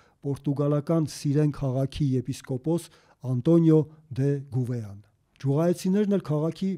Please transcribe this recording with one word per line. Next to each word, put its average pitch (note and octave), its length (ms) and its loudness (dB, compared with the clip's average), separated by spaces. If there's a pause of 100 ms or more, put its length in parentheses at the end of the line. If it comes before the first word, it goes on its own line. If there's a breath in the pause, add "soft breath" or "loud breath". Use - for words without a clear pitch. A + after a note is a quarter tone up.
(240 soft breath)
պորտուգալական D3 840 0
Սիրեն D3 480 0
քաղաքի C3+ 580 -2
եպիսկոպոս C3 760 -4 (360 soft breath)
Անտոնիո D#3 560 4 (280 loud breath)
դե C3 220 -2 (160)
Գուվեան։ A#2 540 -6 (420)
Ջուղայեցիներն F3+ 760 0
էլ F3 60 -2
քաղաքի D#3+ 540 -2